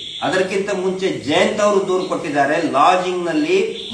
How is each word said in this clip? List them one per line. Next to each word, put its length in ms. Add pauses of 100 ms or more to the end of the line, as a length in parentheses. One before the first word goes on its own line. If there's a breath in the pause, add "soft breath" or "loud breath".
(220)
ಅದಕ್ಕಿಂತ 480
ಮುಂಚೆ 500
ಜಯಂತ್ 400
ಅವರು 260
ದೂರು 180
ಕೊಟ್ಟಿದ್ದಾರೆ, 580
ಲಾಡ್ಜಿಂಗ್‌ನಲ್ಲಿ 1300